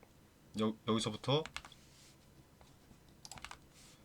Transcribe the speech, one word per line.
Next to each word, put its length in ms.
여-, 140
여기서부터, 560